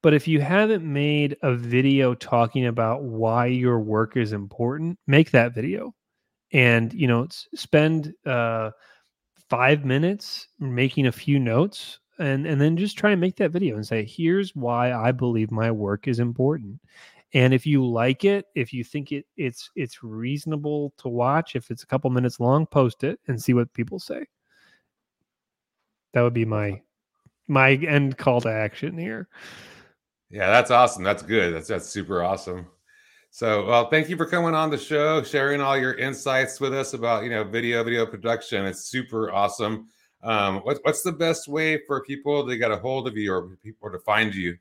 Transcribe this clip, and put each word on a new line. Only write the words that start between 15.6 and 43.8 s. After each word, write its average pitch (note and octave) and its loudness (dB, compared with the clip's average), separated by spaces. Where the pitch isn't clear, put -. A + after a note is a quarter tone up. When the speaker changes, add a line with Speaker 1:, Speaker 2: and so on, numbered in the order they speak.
Speaker 1:
work G#2 -2
is A#2 0
important." A#2+ -2
And B2+ 6
if B2+ 2
you C#3 4
like A#2+ 0
it, G3+ 2
if B2 -4
you B2 -6
think C#3+ -10
it, C#3+ -8
it's, B2+ -8
it's D3 -10
reasonable D3 -6
to - -10
watch, B2+ 0
if - -8
it's A#2+ -10
a - -20
couple C3+ 0
minutes B2 0
long, C#3 4
post B2+ 2
it E3+ -4
and A#2+ -4
see B2+ 2
what A#2+ 2
people - -8
say. - -10
That B2+ 2
would A#2+ 2
be A#2 0
my, G#2 -4
my C3+ 6
end C#3+ 0
call B2 2
to A#2 -2
action A2 -6
here. F#3+ -10
Speaker 2:
Yeah, G2 -2
that's A#2 6
awesome. A#2+ 4
That's G2 0
good. F2 0
That's, E2 -10
that's F#2 -6
super F#2 -4
awesome. F2+ -6
So, G#2+ 0
well, A#2 4
thank D#3 2
you F3 -6
for D#3+ -2
coming E3+ -2
on D#3+ 0
the D3 -4
show, D3+ 0
sharing C#3+ -2
all C3+ 0
your B2+ -2
insights C3 -4
with C3+ -2
us C3+ -4
about, A#2 -2
you A#2+ -6
know, G#2+ -2
video, A#2 -2
video A#2 0
production. A2+ -4
It's F#2 -8
super A2+ -6
awesome. G#2 -2
Um, G2+ 0
what, B2+ -4
what's D#3 0
the F3+ -2
best E3 -2
way D#3 -2
for C3+ -4
people C#3 -4
to B2 -4
get A#2 0
a G#2+ 0
hold B2+ -4
of G#2+ -8
you G#2 -2
or F#2 -6
people G#2+ -16